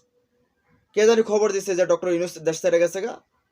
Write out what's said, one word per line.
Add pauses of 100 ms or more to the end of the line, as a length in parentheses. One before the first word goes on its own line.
(920)
কে
জানি
খবর
দিচ্ছে
যে
ডক্টর
ইউনূস
দেশ
ছেড়ে
গেছে
গা, (300)